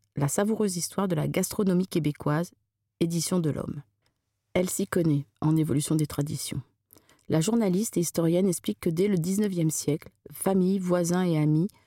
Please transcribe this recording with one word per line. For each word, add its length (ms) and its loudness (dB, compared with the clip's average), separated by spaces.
la 120 0
savoureuse 500 0
histoire 300 -4
de 60 0
la 140 0
gastronomie 580 0
québécoise, 640 -2
édition 400 0
de 120 0
l'Homme. 320 -8
Elle 160 0
s'y 160 -4
connaît 400 0
en 160 2
évolution 380 0
des 140 2
traditions. 560 -6
La 140 2
journaliste 560 0
et 40 2
historienne 460 2
explique 320 -2
que 120 0
dès 160 2
le 100 2
dix-neuvième 540 0
siècle, 380 -4
familles, 460 2
voisins 460 0
et 160 2
amis 300 2